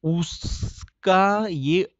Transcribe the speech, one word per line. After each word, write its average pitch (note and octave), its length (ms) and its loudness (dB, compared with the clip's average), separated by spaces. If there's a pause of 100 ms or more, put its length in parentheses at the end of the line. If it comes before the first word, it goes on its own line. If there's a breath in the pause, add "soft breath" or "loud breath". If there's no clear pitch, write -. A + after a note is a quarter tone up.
उसका F#3+ 1500 0
ये D#3 380 0 (120)